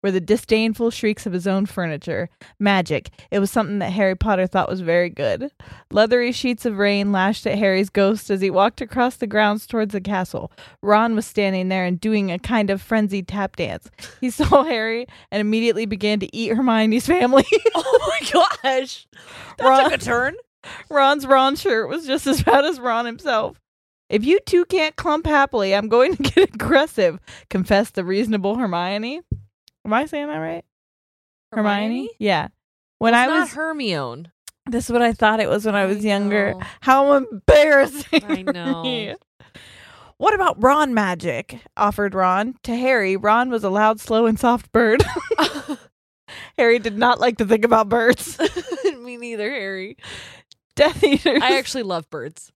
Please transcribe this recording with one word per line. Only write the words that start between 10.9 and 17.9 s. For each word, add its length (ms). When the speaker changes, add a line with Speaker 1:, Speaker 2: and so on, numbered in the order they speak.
Speaker 1:
was 120
standing 420
there 160
and 160
doing 320
a 60
kind 320
of 100
frenzied 480
tap 280
dance. 340
He 80
<laughs> 0
saw 320
Harry 440
and 120
immediately 420
began 360
to 140
eat 200
Hermione's 520
family. 440
<laughs> 240
Speaker 2:
Oh 480